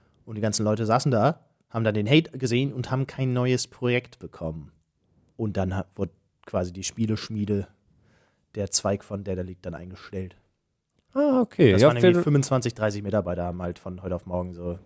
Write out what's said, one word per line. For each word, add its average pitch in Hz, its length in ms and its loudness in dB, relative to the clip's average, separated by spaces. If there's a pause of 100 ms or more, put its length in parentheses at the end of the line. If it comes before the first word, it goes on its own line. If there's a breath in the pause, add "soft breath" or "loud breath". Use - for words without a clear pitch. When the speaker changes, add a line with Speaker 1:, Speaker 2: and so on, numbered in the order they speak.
(260)
Speaker 1:
Und 110 100 -12
die 104 60 -8
ganzen 107 220 0
Leute 107 220 0
saßen 123 260 2
da, 123 340 2 (260)
haben 113 120 -2
dann 107 120 2
den 104 140 0
Hate 160 280 4
gesehen 131 340 0
und 120 200 -6
haben 127 140 0
kein 131 280 -4
neues 123 340 0
Projekt 123 520 -4
bekommen. 80 520 -10 (640)
Und 107 220 -4
dann 92 180 -2
ha-, 98 100 -4 (100)
wurde 95 160 -4 (340)
quasi 90 260 -2
die 92 120 -12
Spieleschmiede, 104 840 -2 (880)
der 101 160 -6
Zweig 101 320 -2
von 101 200 -10
Daedalic, 90 380 -8
dann 90 120 -10
eingestellt. 90 600 -12 (800)
Speaker 2:
Ah, 269 260 2
okay. 147 300 6
Speaker 1:
Das 95 100 6
Speaker 2:
Ja, 135 60 10
Speaker 1:
waren 120 100 4
irgendwie 175 220 6
Speaker 2:
für 170 40 2
Speaker 1:
fünfundzwanzig, 131 520 2
dreißig 104 260 -2
Mitarbeiter 90 420 -2
haben 87 200 -6
halt 87 160 -6
von 92 240 -12
heute 90 100 -4
auf 87 140 -6
morgen 90 260 -4
so 87 320 -8